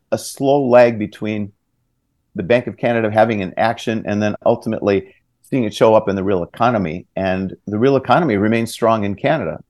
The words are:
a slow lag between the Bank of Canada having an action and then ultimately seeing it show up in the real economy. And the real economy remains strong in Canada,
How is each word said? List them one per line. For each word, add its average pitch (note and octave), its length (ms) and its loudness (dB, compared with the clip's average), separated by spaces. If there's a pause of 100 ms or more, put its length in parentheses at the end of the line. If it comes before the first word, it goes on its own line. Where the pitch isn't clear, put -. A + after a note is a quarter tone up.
(140)
a A#2 40 -2
slow C#3 480 0
lag A#2+ 320 4
between G#2 540 -6 (840)
the - 80 -6
Bank A#2+ 240 2
of G#2 100 -10
Canada A2+ 340 0
having A2 300 2
an F#2 160 -6
action A2+ 480 -2
and G#2 160 -2
then G#2 140 -2 (100)
ultimately G#2 680 -2 (280)
seeing C3 220 -4
it G#2+ 100 -4
show A2 220 6
up A2 120 4
in G2 80 -2
the F#2+ 80 -2
real F#2 200 0
economy. F#2+ 640 -2 (100)
And F#2+ 500 -2
the G#2 140 -4
real C3+ 180 4
economy C3 400 2
remains A2+ 340 0
strong A2+ 320 0
in G2+ 120 -4
Canada, A#2 540 -4